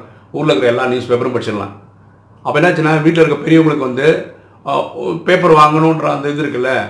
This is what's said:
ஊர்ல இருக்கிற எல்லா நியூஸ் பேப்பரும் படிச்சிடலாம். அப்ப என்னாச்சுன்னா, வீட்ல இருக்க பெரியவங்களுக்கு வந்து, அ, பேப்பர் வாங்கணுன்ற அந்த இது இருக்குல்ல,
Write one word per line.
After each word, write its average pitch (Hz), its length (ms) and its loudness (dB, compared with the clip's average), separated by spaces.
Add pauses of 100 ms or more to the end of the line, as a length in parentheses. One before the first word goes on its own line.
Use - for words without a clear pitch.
(320)
ஊர்ல 151 200 0
இருக்கிற 127 200 2
எல்லா 127 140 -2
நியூஸ் 123 240 -4
பேப்பரும் 120 240 0
படிச்சிடலாம். 104 400 -6 (720)
அப்ப - 160 -4
என்னாச்சுன்னா, 160 420 2
வீட்ல 165 200 4
இருக்க 147 160 2
பெரியவங்களுக்கு 147 500 2
வந்து, 127 180 -2 (600)
அ, 139 100 -2 (480)
பேப்பர் 170 360 4
வாங்கணுன்ற 156 500 2
அந்த 143 180 -4
இது 147 140 -4
இருக்குல்ல, 127 300 -2 (180)